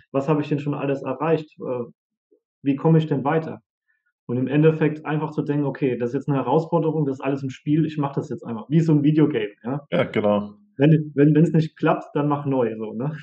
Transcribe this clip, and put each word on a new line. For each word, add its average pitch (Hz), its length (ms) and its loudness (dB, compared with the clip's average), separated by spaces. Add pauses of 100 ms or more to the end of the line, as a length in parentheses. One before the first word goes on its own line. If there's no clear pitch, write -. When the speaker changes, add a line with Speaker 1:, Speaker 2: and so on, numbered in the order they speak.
(120)
Speaker 1:
was 135 180 -2
habe 147 120 2
ich 143 80 -6
denn 143 100 0
schon 143 140 -4
alles 135 300 -4
erreicht? 151 560 -2
Äh, 123 240 -6 (800)
wie 139 120 0
komme 160 240 6
ich 156 80 0
denn 131 160 -2
weiter?" 143 380 -2 (680)
Und 123 100 -2
im 127 100 -2
Endeffekt 151 580 2
einfach 151 260 -4
zu - 120 -4
denken: 143 220 -2
"Okay, 135 320 -2
das 120 140 -4
ist 131 40 -2
jetzt 139 140 -4
eine 139 100 2
Herausforderung, 156 640 0
das 135 140 -2
ist - 60 -8
alles 135 180 -4
ein 131 80 -6
Spiel, 147 340 0
ich 151 120 -6
mache 143 180 -2
das 117 140 -4
jetzt - 160 -10
einfach, 113 240 -10
wie 160 120 4
so 160 120 4
ein 143 100 4
Videogame", 143 600 2
ja? 135 180 -6 (100)
Speaker 2:
Ja, 165 120 2
genau. 104 560 -2 (180)
Speaker 1:
Wenn, 151 380 4
wenn, 147 200 6
wenn's 165 180 4
nicht 160 240 0
klappt, 156 280 0 (100)
dann 147 140 0
mach 143 180 -2
neu, 123 300 0
so, 110 160 -10
ne? 139 300 -6